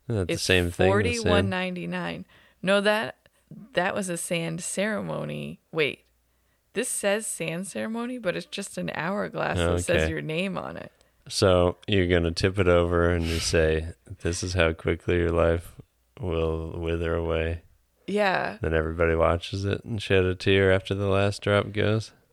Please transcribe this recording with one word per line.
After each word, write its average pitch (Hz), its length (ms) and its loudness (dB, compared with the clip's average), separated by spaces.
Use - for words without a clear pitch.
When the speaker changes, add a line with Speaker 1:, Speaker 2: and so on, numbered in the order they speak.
Speaker 1:
Isn't 113 120 0
that 90 60 0
the - 80 -4
Speaker 2:
It's - 80 -6
Speaker 1:
same 90 300 4
thing, 92 180 4
the 98 220 2
sand? 233 100 -6
Speaker 2:
forty-one 202 260 2
ninety-nine. 180 800 -6
No, 196 200 2
that, 214 360 0
that 180 200 0
was 196 140 -4
a 175 80 -6
sand 165 460 -6
ceremony. 151 1000 -6
Wait, 156 340 -2
this 240 160 -4
says 208 380 -2
sand 170 420 -6
ceremony, 233 500 -6
but 180 180 -4
it's 175 100 -8
just - 320 -10
an 175 160 -6
hourglass 160 640 -4
that 87 260 2
says - 200 2
Speaker 1:
Okay. 160 60 0
Speaker 2:
your 156 120 -6
name 170 360 -4
on 73 180 -10
it. - 140 -14
Speaker 1:
So 90 480 6
you're 95 220 2
gonna 85 240 4
tip 98 260 0
it 92 100 4
over 87 420 6
and 85 160 2
you 82 120 -2
say, 80 500 2
"This 87 200 -2
is 90 120 -6
how 82 180 4
quickly 85 460 0
your 85 140 2
life 85 420 2
will 80 580 -4
wither 82 360 -2
away." 82 480 -2
Speaker 2:
Yeah. 185 540 -2
Speaker 1:
Then 80 140 -2
everybody 82 400 2
watches 82 500 0
it 101 200 -4
and 113 160 -6
shed 95 240 2
a 92 100 0
tear 98 380 4
after 98 220 0
the 98 140 -2
last 98 340 0
drop 101 300 0
goes. 104 400 0